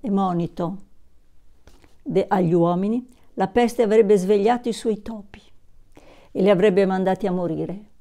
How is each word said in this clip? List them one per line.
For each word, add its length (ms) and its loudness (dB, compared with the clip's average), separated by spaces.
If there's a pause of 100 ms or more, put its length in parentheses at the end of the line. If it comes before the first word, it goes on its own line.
e 100 -6
monito 680 -4 (1200)
de-, 240 -2
agli 280 0
uomini, 520 0 (280)
la 120 -2
peste 360 0
avrebbe 340 4
svegliato 520 0
i 40 -2
suoi 280 -4
topi 420 -12 (920)
e 100 -2
li 80 6
avrebbe 360 4
mandati 420 -2
a 40 -2
morire 580 -6 (100)